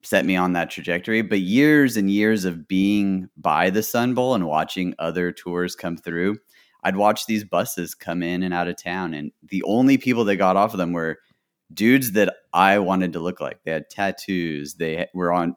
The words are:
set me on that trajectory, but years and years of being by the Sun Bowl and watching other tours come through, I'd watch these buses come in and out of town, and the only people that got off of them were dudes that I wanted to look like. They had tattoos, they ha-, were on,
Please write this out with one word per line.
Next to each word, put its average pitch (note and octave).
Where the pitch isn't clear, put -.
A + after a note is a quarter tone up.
set F#2
me F#2
on F2+
that E2+
trajectory, F2+
but G#2
years C3
and G2
years G#2+
of E2+
being G2
by D#2+
the G2+
Sun A#2+
Bowl B2+
and F#2+
watching D#2
other E2+
tours F2
come E2+
through, F2
I'd F#2+
watch G#2
these G#2+
buses F2
come F2
in F2
and F2+
out F2
of F2
town, F2+
and D2
the F#2
only B2+
people A#2+
that G2+
got F#2
off G#2+
of G2+
them F2
were E2
dudes A#2+
that G2
I G2
wanted F#2
to E2+
look F2
like. -
They D#2+
had D#2
tattoos, F2
they D#2+
ha-, E2+
were F2+
on, F2